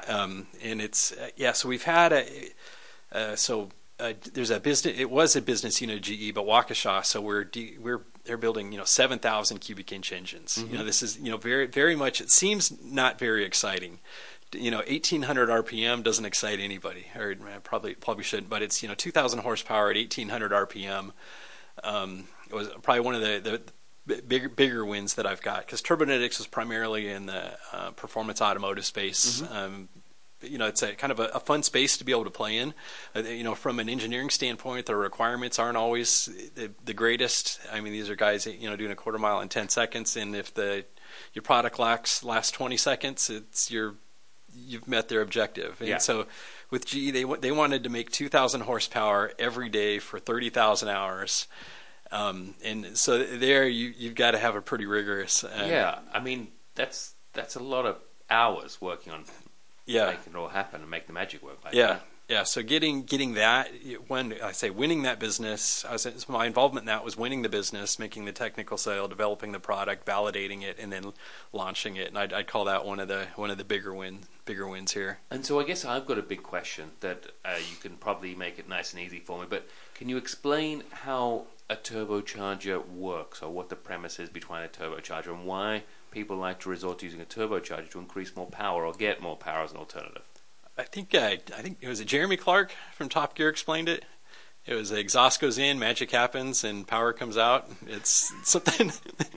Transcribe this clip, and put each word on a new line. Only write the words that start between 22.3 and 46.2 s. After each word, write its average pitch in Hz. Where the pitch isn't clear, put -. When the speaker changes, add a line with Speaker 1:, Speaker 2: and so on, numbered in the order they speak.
Speaker 1:
it -
was 104
probably 123
one 123
of 113
the, 107
the 113
b-, 110
bigger, 127
bigger 120
wins 101
that 107
I've 98
got, 101
'cause -
Turbonetics 139
was 101
primarily 110
in 98
the, 90
uh, 92
performance 110
automotive 98
space. 110
Speaker 2:
Mm-hmm. 120
Speaker 1:
Um, 98
you 135
know, 110
it's 107
a 104
kind 139
of 113
a, 110
a -
fun 147
space 135
to 127
be 127
able 113
to 98
play 110
in. 143
Uh, 107
you 117
know, 110
from 120
an 110
engineering 123
standpoint, 123
the 107
requirements 120
aren't 117
always 117
the, 107
the 113
greatest. 117
I 107
mean, 107
these 104
are 101
guys, 104
you 110
know, 107
doing 104
a 98
quarter 110
mile 104
in 98
ten 104
seconds, 113
and 104
if 101
the, 101
your 110
product 120
lacks, 117
lasts 113
twenty 127
seconds, 135
it's 107
your, 110
you've 123
met 113
their 113
objective. 101
And 113
Speaker 2:
Yeah. 101
Speaker 1:
so 110